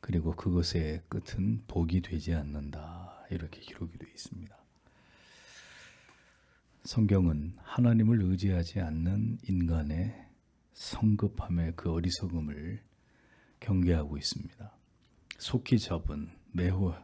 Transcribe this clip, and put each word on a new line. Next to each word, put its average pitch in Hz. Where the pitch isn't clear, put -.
그리고 82
그것의 82
끝은 104
복이 85
되지 82
않는다." 76
이렇게 82
기록이 82
되어 85
있습니다. -
성경은 90
하나님을 113
의지하지 92
않는 92
인간의 82
성급함의 87
그 85
어리석음을 82
경계하고 85
있습니다. -
속히 -
잡은 82
메호-, 92